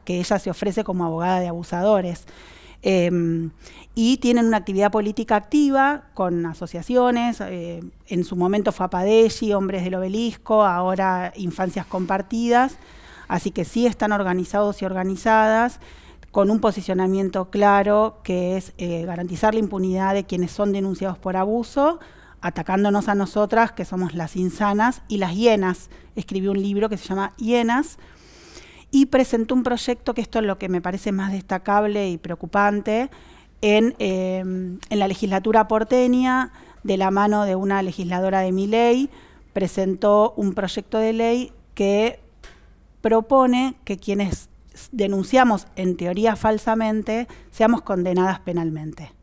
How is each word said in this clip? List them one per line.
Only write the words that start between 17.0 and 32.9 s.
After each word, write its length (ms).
claro 760
que 340
es, 200
eh, 280
garantizar 480
la 60
impunidad 540
de 120
quienes 260
son 200
denunciados 480
por 180
abuso, 640
atacándonos 640
a 80
nosotras, 560
que 140
somos 300
las 200
insanas, 720
y 100
las 180
hienas. 540
Escribió 360
un 100
libro 280
que 80
se 100
llama 300
Hienas, 600
y 140
presentó 500
un 80
proyecto, 500
que 80
esto 180
es 60
lo 120
que 100
me 140
parece 300
más 200
destacable 800
y 80
preocupante, 920